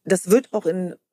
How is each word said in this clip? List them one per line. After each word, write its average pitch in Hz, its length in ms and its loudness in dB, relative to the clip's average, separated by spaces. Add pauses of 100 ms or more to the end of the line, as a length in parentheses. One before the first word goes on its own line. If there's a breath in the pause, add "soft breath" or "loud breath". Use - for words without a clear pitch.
das 180 260 0
wird 262 220 4
auch 214 120 -4
in 180 300 -4 (180)